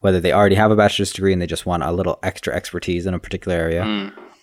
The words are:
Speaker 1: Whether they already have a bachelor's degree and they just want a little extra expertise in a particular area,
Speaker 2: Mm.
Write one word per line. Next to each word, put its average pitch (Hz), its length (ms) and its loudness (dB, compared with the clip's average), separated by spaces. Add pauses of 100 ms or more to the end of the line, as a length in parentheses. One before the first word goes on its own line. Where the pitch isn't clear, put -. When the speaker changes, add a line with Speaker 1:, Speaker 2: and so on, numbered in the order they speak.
Speaker 1:
Whether 95 200 2
they 85 120 2
already 98 220 6
have 107 160 4
a 107 60 4
bachelor's 104 360 2
degree 95 200 0
and 90 100 0
they 85 40 -4
just 85 200 -6
want 87 160 -2
a 85 100 -2
little 87 300 -2
extra - 320 -6
expertise 87 520 -6
in 95 80 -2
a 90 40 -4
particular 90 380 -6
area, 82 260 -2
Speaker 2:
Mm. 101 300 -4 (300)